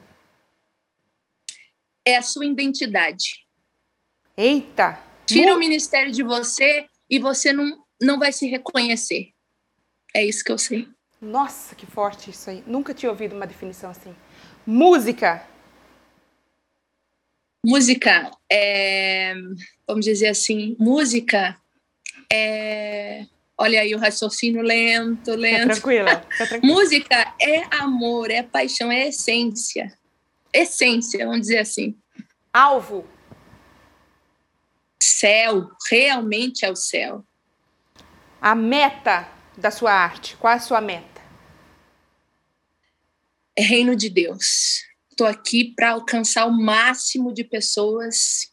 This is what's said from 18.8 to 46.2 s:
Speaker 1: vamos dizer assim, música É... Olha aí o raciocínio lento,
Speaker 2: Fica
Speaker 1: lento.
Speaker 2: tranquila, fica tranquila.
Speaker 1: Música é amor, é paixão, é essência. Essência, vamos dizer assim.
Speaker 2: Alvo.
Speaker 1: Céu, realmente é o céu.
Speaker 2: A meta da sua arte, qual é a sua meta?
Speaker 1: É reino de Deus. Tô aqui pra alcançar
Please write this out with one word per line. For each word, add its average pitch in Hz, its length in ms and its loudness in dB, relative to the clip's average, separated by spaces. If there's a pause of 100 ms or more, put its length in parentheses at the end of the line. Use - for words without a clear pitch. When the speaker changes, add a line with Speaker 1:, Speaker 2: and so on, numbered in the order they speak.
Speaker 1:
vamos 214 180 -2
dizer 214 220 2
assim, 214 520 -2
música 226 800 2 (720)
É... 214 960 -4 (320)
Olha 220 240 4
aí 214 140 0
o 214 40 -4
raciocínio 220 640 -2
lento, 233 720 0
Speaker 2:
Fica 226 60 -2
Speaker 1:
lento. 226 320 2
Speaker 2:
tranquila, 214 520 2 (100)
fica 233 160 -4
tranquila. 247 260 4
Speaker 1:
Música 285 680 4
é 311 220 2 (120)
amor, 240 560 -2
é 233 120 -2
paixão, 254 480 -2
é 262 160 0
essência. 233 840 -4 (600)
Essência, 233 720 0
vamos 233 160 -2
dizer 220 180 0
assim. 214 360 -6 (560)
Speaker 2:
Alvo. 233 540 2 (2000)
Speaker 1:
Céu, 208 680 2 (200)
realmente 240 760 0
é 190 60 0
o 185 40 -6
céu. - 480 -6 (1160)
Speaker 2:
A 214 120 4
meta 226 720 0 (300)
da 180 140 -2
sua 226 200 0
arte, 180 460 0
qual 226 160 4
é 240 40 2
a - 20 -2
sua 233 220 0
meta? 185 400 -10 (2250)
Speaker 1:
É 202 80 0
reino 240 320 2
de 220 140 -2
Deus. 180 760 -2 (320)
Tô 233 100 2
aqui 233 500 0
pra 233 160 2
alcançar 226 540 -2